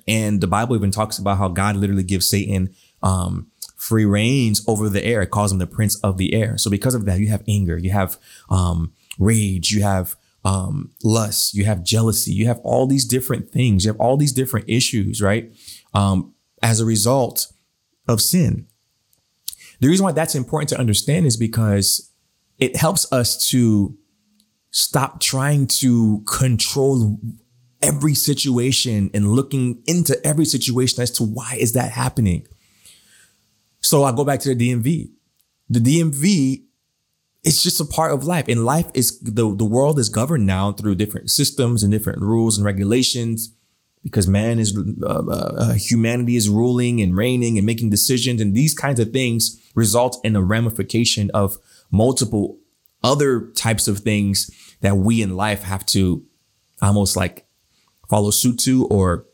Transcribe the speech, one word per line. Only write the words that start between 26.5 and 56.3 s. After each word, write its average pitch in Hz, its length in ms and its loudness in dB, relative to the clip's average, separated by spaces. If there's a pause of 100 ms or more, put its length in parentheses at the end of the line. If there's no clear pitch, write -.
every 143 340 0
situation 123 1000 0
and 104 200 2
looking 131 520 -2
into 165 300 2 (100)
every 151 200 2
situation 127 580 -2
as 120 80 -2
to - 120 -4
why 117 360 -6
is 117 140 0
that 123 180 0
happening. 117 560 -2 (1300)
So 143 220 4
I 131 100 2
go 139 100 0
back 135 180 0
to 139 80 -2
the 127 60 0
D 120 160 2
M 120 100 0
V. 151 300 -2 (580)
The 123 100 2
D 135 200 4
M 165 120 2
V, 139 520 0 (800)
it's - 200 2
just 180 180 -2
a 151 40 -4
part 156 280 0
of 135 100 -4
life. 160 240 -2
And 117 160 0
life 135 300 0
is, - 260 -2
the, 110 360 -2
the 110 100 0
world 135 320 2
is 110 120 0
governed 123 360 0
now 95 260 0
through 104 220 -2
different 98 380 -4
systems 120 500 0
and 101 100 2
different 107 300 -2
rules 113 340 0
and 104 80 -2
regulations 113 880 -2 (520)
because 98 240 0
man 110 320 2
is, 104 180 -2 (260)
uh, - 20 -6
uh, - 680 -2
humanity 120 600 0
is 104 140 2
ruling 120 520 2
and 90 160 2
reigning 120 400 0
and 101 80 2
making 113 240 0
decisions. 117 520 0
And 101 140 0
these 151 200 2
kinds 135 240 -2
of 113 120 0
things 120 480 -2 (140)
result 117 500 2
in 110 120 0
a 98 80 2
ramification 110 880 0
of 101 240 0 (320)
multiple 113 680 0 (440)
other 127 500 2
types 110 340 0
of 101 120 -2
things 104 520 -2 (300)
that 101 160 2
we 110 260 2
in 95 120 -4
life 104 280 -4
have 95 240 -6
to 92 360 0 (560)